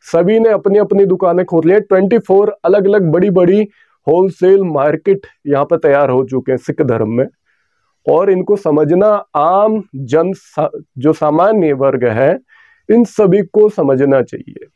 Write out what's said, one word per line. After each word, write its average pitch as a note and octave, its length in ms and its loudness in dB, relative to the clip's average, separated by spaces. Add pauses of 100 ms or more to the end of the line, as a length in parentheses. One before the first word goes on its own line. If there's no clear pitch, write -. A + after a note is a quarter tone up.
सभी F3+ 400 0
ने A3+ 80 2
अपनी-अपनी G3+ 560 0
दुकानें F3+ 420 0
खोल E3 200 -2
ली E3+ 60 2
हैं, G#3 100 2
ट्वेंटी G3 360 0
फ़ोर G3+ 460 0
अलग-अलग G3 460 2
बड़ी-बड़ी F#3 580 2 (380)
होलसेल F#3 560 2
मार्केट D#3 640 -2 (200)
यहाँ C#3+ 180 0
पर E3 120 -2
तैयार C#3+ 340 2
हो B2+ 140 0
चुके B2+ 280 -4
हैं B2+ 60 -2
सिख - 240 -6
धर्म A2+ 280 -2
में, A#2+ 160 -2 (800)
और F#3 220 2
इनको F#3+ 260 0
समझना F3+ 680 0 (100)
आम G3 480 0 (120)
जन C#3+ 380 -2
सा-, - 500 -8 (160)
जो C#3+ 140 0
सामान्य E3 600 0
वर्ग C3+ 320 -2
है, B2+ 340 0 (520)
इन A#3+ 140 4
सभी G3+ 380 0
को G#3+ 260 2
समझना C#3 540 0
चाहिए - 540 -12